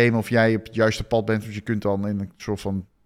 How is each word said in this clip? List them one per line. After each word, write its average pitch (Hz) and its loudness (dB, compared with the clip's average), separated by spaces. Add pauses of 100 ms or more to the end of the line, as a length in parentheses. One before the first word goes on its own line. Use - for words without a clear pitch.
game 117 4
of 107 -2
jij 113 4
op 107 -2
het - -18
juiste 110 2
pad 113 0
bent. 110 0
Want 107 -10
je 104 -8
kunt 107 -4
dan 101 -2
in 101 -2
een 98 -8
soort - -6
van 98 -6 (200)